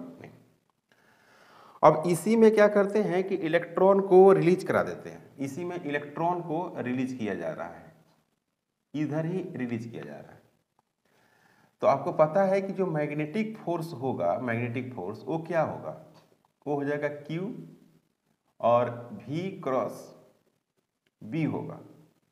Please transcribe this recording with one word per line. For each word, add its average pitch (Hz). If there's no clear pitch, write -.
नहीं। -
अब 156
इसी 175
में 220
क्या 208
करते 208
हैं 180
कि 190
इलेक्ट्रॉन 185
को 190
रिलीज 165
करा 98
देते 85
हैं, 82
इसी 139
में 175
इलेक्ट्रॉन 147
को 160
रिलीज 127
किया 104
जा 82
रहा 80
है, -
इधर 151
ही 180
रिलीज 117
किया 78
जा 73
रहा -
है। -
तो -
आपको 139
पता 156
है 196
कि 196
जो 185
मैग्नेटिक 151
फोर्स 165
होगा, 120
मैग्नेटिक 120
फोर्स 101
वो 156
क्या 170
होगा, 95
वो 143
हो 143
जाएगा 147
Q 165
और 120
V 170
क्रॉस 123
बी 131
होगा। 80